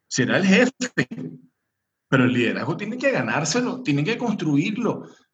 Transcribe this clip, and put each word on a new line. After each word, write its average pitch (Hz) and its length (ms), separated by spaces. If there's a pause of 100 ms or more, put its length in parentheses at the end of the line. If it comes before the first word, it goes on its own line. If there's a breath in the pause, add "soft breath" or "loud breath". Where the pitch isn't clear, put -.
¿Será 113 300
el 196 80
jefe?". 247 640 (1000)
Pero 127 160
el - 80
liderazgo - 420
tiene 220 220
que 277 120
ganárselo, 165 720
tienen 143 220
que 220 140
construirlo. 196 920 (260 loud breath)